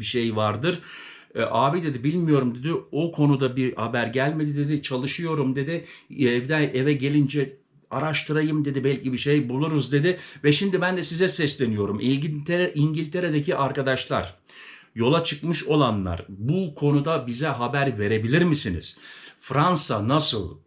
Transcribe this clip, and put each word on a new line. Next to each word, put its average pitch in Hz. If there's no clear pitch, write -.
bir 110
şey 117
vardır." 107
E, -
"Abi," 143
dedi, 131
"bilmiyorum," 151
dedi, 135
"o 165
konuda 139
bir 127
haber 117
gelmedi," 143
dedi, 147
"çalışıyorum," 143
dedi, 165
"evden, 131
eve 135
gelince 143
araştırayım," 151
dedi, 135
"belki 135
bir 123
şey 143
buluruz," 143
dedi. 170
Ve 147
şimdi 180
ben 180
de 175
size 170
sesleniyorum. 110
İngiltere-, 147
İngiltere'deki 156
arkadaşlar, 131
yola 139
çıkmış 151
olanlar, 104
bu 147
konuda 147
bize 120
haber 127
verebilir 110
misiniz? 143
Fransa 139
nasıl? 127